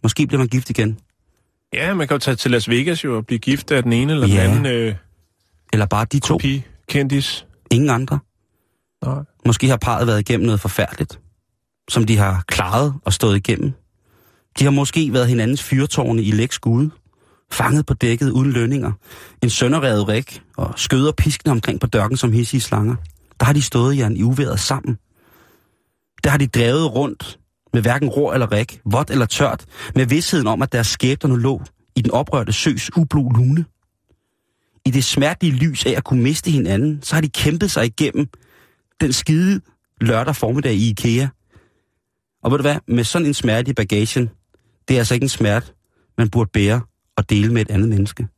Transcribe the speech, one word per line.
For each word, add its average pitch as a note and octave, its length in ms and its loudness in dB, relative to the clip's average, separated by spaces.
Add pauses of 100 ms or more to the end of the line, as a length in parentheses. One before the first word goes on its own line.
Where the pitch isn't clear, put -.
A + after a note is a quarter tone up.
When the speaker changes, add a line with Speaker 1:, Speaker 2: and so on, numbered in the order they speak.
Speaker 1:
Måske C3 240 0
bliver C#3 120 -2
man B2+ 80 0
gift B2 220 -2
igen. A2 300 -2 (720)
Speaker 2:
Ja, D#3+ 200 -2
man D#3+ 140 -2
kan C#3+ 80 2
jo C#3 40 0
tage C3 160 -2
til B2 160 -2
Las A2+ 180 0
Vegas C#3+ 340 0
jo B2+ 140 -2
og A2 80 -6
blive A#2+ 140 -2
gift - 320 -2
af C3 120 2
den A#2+ 100 2
ene C3+ 200 2
eller C3 140 2
Speaker 1:
Ja. G2 160 4
Speaker 2:
den F#2+ 80 4
anden... A2+ 140 2
Øh, A#2 300 0 (800)
Speaker 1:
Eller G#2+ 120 2
bare G#2 200 0
de C#3+ 140 0
to. - 140 0
Speaker 2:
kopi-kendis. C#3 1120 -2 (260)
Speaker 1:
Ingen C3+ 180 4
andre. C3 300 0 (880)
Speaker 2:
Nej. C3+ 180 -4 (220)
Speaker 1:
Måske B2 240 2
har B2+ 80 2
parret A#2+ 300 0
været G#2+ 120 2
igennem A2+ 260 0
noget G#2+ 140 2
forfærdeligt, - 600 -6 (720)
som A2+ 160 2
de A2 120 2
har F#2+ 300 0
klaret A#2 460 0 (120)
og G#2 80 0
stået G2+ 240 2
igennem. A#2 360 -2 (840)
De C3+ 40 4
har C#3+ 80 4
måske C#3+ 420 0
været B2 140 4
hinandens B2 360 0
fyrtårne B2 600 0
i G#2 80 0
Lex G#2+ 280 0
Gude. B2+ 320 0 (600)
Fanget - 340 0
på - 80 -2
dækket A#2+ 380 0
uden C3 200 2
lønninger. B2 400 -2 (520)
En B2 60 2
sønderrevet B2 580 0
Rik A2 340 -4 (160)
og E2+ 220 -6
skøder C3+ 320 2
piskene - 400 0
omkring A2 280 -2
på - 80 -2
dørken A2 300 0
som A#2+ 140 0
hissige A#2 300 0
slanger. A2 340 -2 (440)
Der A#2+ 60 4
har C3+ 80 4
de D3 80 2
stået, B2+ 360 2
Jan, A2+ 200 0
i F#2+ 60 0
uværet B2+ 360 0
sammen. C3 380 -4 (1300)
Der D3+ 60 2
har C#3+ 80 2
de C#3 100 2
drevet A#2+ 480 0
rundt - 440 -6 (340)
med A#2+ 80 2
hverken B2 280 0
ror C#3 240 0
eller B2 180 0
rik, G#2 340 -4
vådt - 240 0
eller B2+ 160 2
tørt, - 400 -2 (300)
med C3 100 2
vidsheden D3 420 0
om, A2 140 0
at C3+ 100 -2
deres A#2 160 0
skæbner C#3 420 0
nu B2+ 60 4
lå B2 260 0 (340)
i B2+ 60 0
den G#2+ 100 0
oprørte A#2 420 0
søs - 440 -2
ublu D3 320 2
lune. B2+ 360 2 (1200)
I C3+ 60 0
det B2+ 120 2
smertelige D3 520 0
lys C#3 300 0
af C3 120 2
at - 60 -4
kunne B2+ 200 0
miste D#3+ 280 -2
hinanden, C3+ 520 0
så - 120 -4
har D#3+ 60 2
de D3+ 80 -2
kæmpet E3 420 0
sig A2+ 140 0
igennem C#3+ 420 -2 (760)
den C#3 120 2
skide F3+ 480 0 (400)
lørdag A#2 340 0
formiddag B2+ 380 -2
i G#2+ 160 2
ikea. A#2 380 0 (1160)
Og A#2+ 80 0
ved C#3+ 60 2
du C#3 40 -2
hvad? D3 160 0 (100)
Med A#2+ 160 0
sådan E3 240 0
en C#3+ 60 0
smerte A#2+ 380 -2
i - 20 -2
bagagen, A2 560 0 (580)
det C3 60 2
er C3 40 4
altså A#2+ 160 0
ikke A#2+ 100 0
en C#3 60 0
smerte, G#2+ 380 0 (500)
man A2+ 120 2
burde A2 240 0
bære A2 280 2 (360)
og G#2 120 -4
dele A2 240 2
med A#2 80 2
et - 100 -4
andet G#2+ 180 2
menneske. G#2 380 -2 (100)